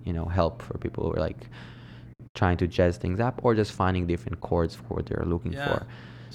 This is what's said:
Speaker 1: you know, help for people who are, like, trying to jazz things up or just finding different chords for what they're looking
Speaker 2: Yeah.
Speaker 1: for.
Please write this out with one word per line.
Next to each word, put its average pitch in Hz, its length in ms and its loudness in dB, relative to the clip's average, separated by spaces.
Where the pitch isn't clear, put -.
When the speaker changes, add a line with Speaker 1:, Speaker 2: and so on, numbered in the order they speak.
Speaker 1:
you 90 80 -4
know, 82 140 -2
help 85 360 2
for - 160 -8
people - 280 -4
who 82 120 0
are, 80 40 2
like, - 260 -4
trying 90 220 4
to 90 100 2
jazz 87 300 4
things 92 240 0
up 123 220 0
or 120 120 6
just 107 160 4
finding 92 340 2
different - 360 -2
chords 85 340 2
for - 200 -8
what 82 100 -2
they're - 200 -2
looking 85 280 0
Speaker 2:
Yeah. 139 120 -4
Speaker 1:
for. - 220 0